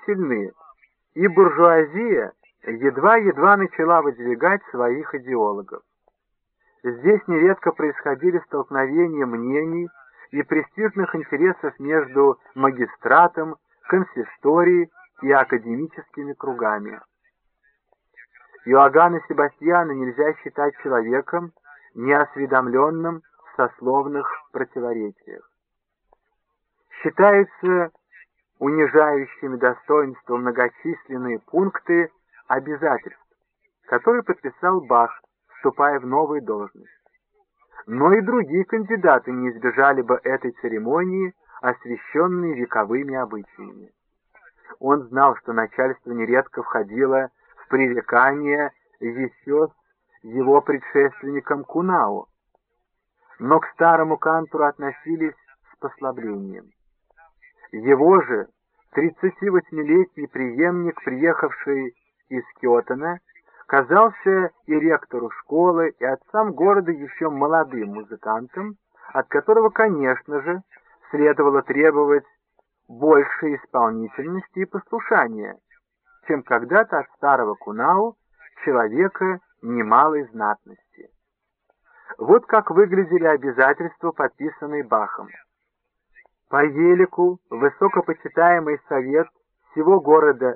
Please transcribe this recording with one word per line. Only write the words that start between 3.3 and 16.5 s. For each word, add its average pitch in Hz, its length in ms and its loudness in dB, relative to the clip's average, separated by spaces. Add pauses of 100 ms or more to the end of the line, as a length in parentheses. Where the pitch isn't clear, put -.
начала 170 460 0
выдвигать 131 600 -2 (100)
своих 127 440 -4
идеологов. 110 680 -4 (1000)
Здесь 135 440 0
нередко 175 440 2
происходили 151 760 -2
столкновения 143 800 -2
мнений 151 600 -6 (440)
и 143 120 -6
престижных 190 720 -4
интересов 156 640 -2
между 139 600 2 (160)
магистратом, 135 1000 0 (320)
консисторией 175 1040 0 (300)
и 135 100 0
академическими 135 1000 -2
кругами. 107 680 -6 (1700)